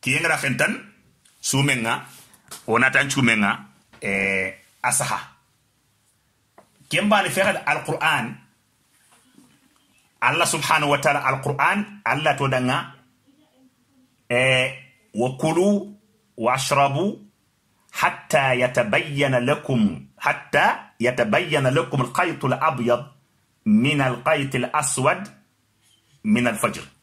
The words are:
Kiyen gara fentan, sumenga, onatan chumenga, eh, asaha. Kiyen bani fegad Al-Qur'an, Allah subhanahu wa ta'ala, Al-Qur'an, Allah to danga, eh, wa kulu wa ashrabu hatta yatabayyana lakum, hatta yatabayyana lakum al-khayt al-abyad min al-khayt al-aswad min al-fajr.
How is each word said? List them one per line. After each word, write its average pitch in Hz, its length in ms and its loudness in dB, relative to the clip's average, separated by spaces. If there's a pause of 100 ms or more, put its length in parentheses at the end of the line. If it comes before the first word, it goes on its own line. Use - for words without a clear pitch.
Kiyen 139 200 0
gara 160 140 2
fentan, 139 400 -2 (640)
sumenga, 131 640 0 (640)
onatan 131 400 4
chumenga, 117 420 2 (520)
eh, 98 500 -2 (300)
asaha. 120 360 -2 (1700)
Kiyen 185 180 0
bani 196 220 2
fegad 190 340 0
Al-Qur'an, 147 720 -2 (1900)
Allah 151 240 2
subhanahu 151 460 0
wa 139 80 2
ta'ala, 143 240 0
Al-Qur'an, 139 800 -2
Allah 143 320 0
to 139 120 -2
danga, 127 460 -2 (1300)
eh, 127 400 2 (460)
wa 127 260 -2
kulu 180 560 2 (400)
wa 117 180 0
ashrabu 139 640 0 (720)
hatta 143 640 0
yatabayyana 131 840 0
lakum, 120 680 0 (100)
hatta - 840 0
yatabayyana 127 680 0
lakum 151 320 0
al-khayt 165 420 -2
al-abyad 123 640 0 (560)
min 127 360 4
al-khayt 139 540 0
al-aswad 147 760 0 (960)
min 117 220 2
al-fajr. 104 380 -2 (180)